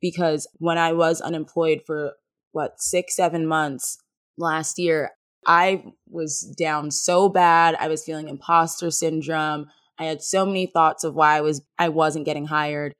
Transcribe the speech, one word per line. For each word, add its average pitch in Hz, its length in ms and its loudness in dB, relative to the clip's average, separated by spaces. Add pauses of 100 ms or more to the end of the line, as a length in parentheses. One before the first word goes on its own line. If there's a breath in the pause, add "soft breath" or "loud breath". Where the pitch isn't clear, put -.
Because 170 460 -2 (120)
when 165 200 0
I 165 140 2
was 165 280 2
unemployed 160 640 -2
for, 151 280 -6 (380)
what, - 280 -6
six, - 360 -4
seven 165 300 0
months 156 520 -4 (380)
last 156 420 -4
year, 160 340 0 (340)
I 175 380 4 (240)
was 160 320 -6 (180)
down 151 320 -2
so 180 380 2
bad. 170 520 4
I 156 80 -2
was 156 160 -4
feeling 156 240 -10
imposter 165 640 0
syndrome. 156 760 -2 (320 soft breath)
I 160 60 -6
had 156 180 -4
so 190 240 0
many 190 200 0
thoughts - 380 2
of 156 100 -4
why 156 220 6
I 151 40 2
was, 151 220 0 (160)
I 170 100 2
wasn't 156 380 0
getting 151 200 -4
hired, 147 540 -4